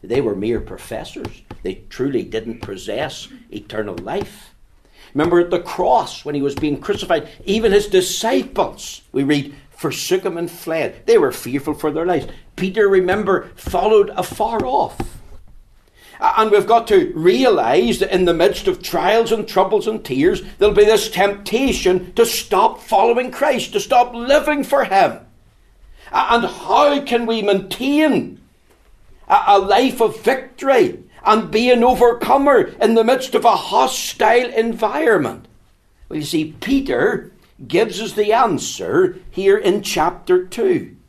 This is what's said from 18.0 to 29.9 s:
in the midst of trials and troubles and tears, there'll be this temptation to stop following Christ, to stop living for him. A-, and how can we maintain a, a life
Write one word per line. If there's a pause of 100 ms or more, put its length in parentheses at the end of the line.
in
the
midst
of
trials
and
troubles
and
tears, (160)
there'll
be
this
temptation
to
stop
following
Christ,
to
stop
living
for
him. (960)
A-,
and
how
can
we
maintain (880)
a,
a
life